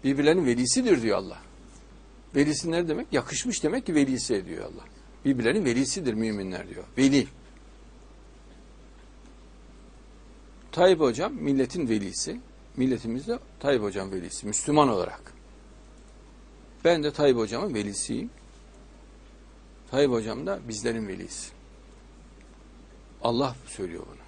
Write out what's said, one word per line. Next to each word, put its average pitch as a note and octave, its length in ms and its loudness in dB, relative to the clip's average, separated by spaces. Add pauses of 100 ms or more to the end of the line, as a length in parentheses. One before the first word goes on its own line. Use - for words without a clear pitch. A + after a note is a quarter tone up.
Birbirlerinin D3 420 4
velisidir B2+ 560 2
diyor G#2+ 160 2
Allah. F#2+ 200 -6 (960)
Velisi D3 360 2
ne E3+ 160 0
demek? D#3 240 -4
Yakışmış - 520 -2
demek F#3+ 220 -2
ki E3+ 100 -2
velisi B2+ 500 2
diyor F2+ 200 -10
Allah. - 180 -14 (420)
Birbirlerinin C3+ 400 2
velisidir C3 480 0
müminler G#2 560 -4
diyor. - 140 -12 (140)
Veli. C3+ 300 4 (3500)
Tayyip F3 280 6
Hocam D3 340 2
milletin C#3 560 0
velisi. A2 500 -2 (380)
Milletimiz B2+ 500 -2
de A#3+ 120 -4 (200)
Tayyip C3+ 240 2
Hocam G2 280 -4
velisi. F#2 360 -8
Müslüman D3 420 4
olarak. F2+ 440 -4 (1500)
Ben E3 180 4
de D3 80 0
Tayyip C#3+ 260 4
Hocam'ın A#2 360 -2
velisiyim. G#2+ 560 -4 (1600)
Tayyip C3+ 200 4
Hocam A2+ 360 -2
da G3 200 -4
bizlerin A2+ 400 -4
velisi. F#2 440 -12 (1700)
Allah A#2+ 320 0 (120)
söylüyor F2 400 -10
bunu. - 200 -20